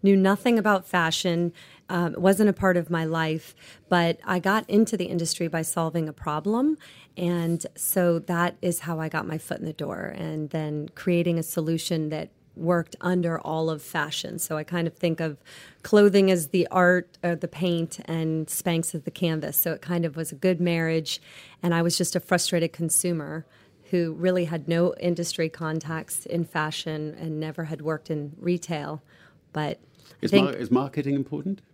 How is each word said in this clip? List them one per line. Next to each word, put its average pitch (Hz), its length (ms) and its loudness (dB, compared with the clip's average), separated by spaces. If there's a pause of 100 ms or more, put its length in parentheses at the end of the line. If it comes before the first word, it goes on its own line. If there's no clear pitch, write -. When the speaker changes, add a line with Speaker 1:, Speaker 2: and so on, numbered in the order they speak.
Speaker 1:
knew 196 140 8
nothing 196 420 4
about 196 280 2
fashion. 170 640 0 (360)
Um, 175 260 0
it - 60 -6
wasn't 196 280 6
a 196 40 4
part 185 240 2
of 165 140 -2
my 165 140 0
life, 160 500 -2 (340)
but 170 360 2
I 180 140 -2
got 196 300 0
into 214 280 4
the 180 100 -2
industry 170 420 -2
by 165 140 -2
solving 160 460 -2
a 151 40 -8
problem. 214 680 0 (380)
And 170 480 0 (120)
so 175 440 2
that 175 400 0
is 175 200 0
how 160 200 -6
I 160 80 -4
got 156 180 -4
my 156 120 -6
foot - 200 -8
in - 60 -8
the 160 80 -6
door, - 320 -6 (140)
and 156 320 -6
then 151 440 -4
creating 170 440 0
a 165 40 -2
solution 165 680 -2
that 156 180 -6 (280)
worked 170 440 0
under 175 400 0
all 160 300 -2
of 151 120 -6
fashion. 156 560 -6
So 160 200 -6
I 151 60 -6
kind 170 220 -2
of 160 80 -4
think 165 260 -2
of 156 180 -4 (440)
clothing 202 480 8
as 170 180 2
the 175 220 2
art, 180 520 4
or 170 120 0
the 170 140 -6
paint, 170 580 -2
and 160 420 -2
Spanx - 460 -2
as 156 80 -6
the - 80 -6
canvas. 156 460 -2
So 165 160 0
it - 100 -8
kind 170 220 -2
of 151 120 -4
was 160 160 -6
a - 20 -12
good 180 260 2
marriage, 165 600 0 (420)
and 175 120 2
I 170 80 2
was 170 140 2
just 175 200 -2
a 175 40 0
frustrated 170 540 0
consumer 160 720 -2 (440)
who 170 240 0
really 180 320 2
had 156 220 -6
no 170 300 4
industry 170 500 -2
contacts 160 800 -6
in 170 180 -2
fashion 156 760 -4
and 160 180 -6
never 156 260 -6
had 151 180 -8
worked 151 280 -4
in 147 280 -4
retail. 165 640 -4 (520)
But 151 260 -2 (320)
I - 120 -20
Speaker 2:
Is - 80 0
Speaker 1:
think 196 160 8
Speaker 2:
mar-, 139 100 0
is 120 140 -4
marketing 135 440 0
important? 147 480 -4 (120)